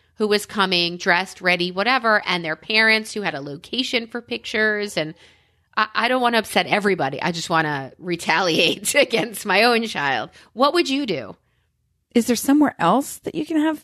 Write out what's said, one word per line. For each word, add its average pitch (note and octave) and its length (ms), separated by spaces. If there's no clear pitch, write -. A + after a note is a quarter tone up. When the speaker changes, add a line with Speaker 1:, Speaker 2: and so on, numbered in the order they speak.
Speaker 1:
who G#3+ 120
was G3+ 180
coming, F3 520
dressed, F3+ 440
ready, F3+ 300
whatever, A3 540
and F3+ 180
their D#3+ 120
parents A3 580
who G#3+ 80
had F3 140
a C#3 60
location A#3 640
for A#3 160
pictures. G#3+ 760
And D#3+ 160
I, G#3+ 180
I A3 140
don't B3+ 120
wanna A#3 180
upset G3 280
everybody. F3 540
I E3+ 100
just E3 180
wanna D3+ 480
retaliate E3+ 960
<laughs> - 0
against A#3 500
my G3+ 180
own A#3 240
child. C#3 420
What C#4 200
would F4 160
you C4+ 160
do? C3+ 300
Speaker 2:
Is A#3 140
there A#3+ 80
somewhere C#4+ 440
else G3+ 400
that - 160
you D4+ 100
can D#4+ 120
have D4+ 260